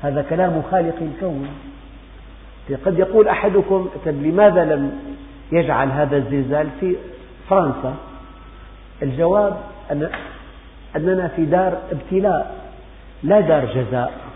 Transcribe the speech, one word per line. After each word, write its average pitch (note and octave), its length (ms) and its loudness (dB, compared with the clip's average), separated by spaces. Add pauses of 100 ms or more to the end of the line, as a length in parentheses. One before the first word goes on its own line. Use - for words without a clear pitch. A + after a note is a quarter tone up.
هذا C#3+ 200 -2
كلام E3 400 0 (100)
خالق E3+ 300 2
الكون. D3 460 -6 (1400)
قد F3+ 140 2
يقول G#3+ 280 6
أحدكم: F#3+ 600 2 (160)
"طيب، C#3+ 180 -2
لماذا F3 420 6
لم C#3 260 0 (600)
يجعل C3+ 400 2
هذا C#3+ 260 2
الزلزال C#3 520 0 (100)
في - 160 0 (540)
فرنسا؟" D3 460 2 (1080)
الجواب F3 540 2 (340)
أن، D3+ 180 -4 (880)
أننا F3+ 320 0
في D#3+ 180 0
دار F3+ 320 2 (140)
ابتلاء F#3 760 -2 (580)
لا F#3+ 160 6
دار D#3 260 4
جزاء B2 480 -2 (220)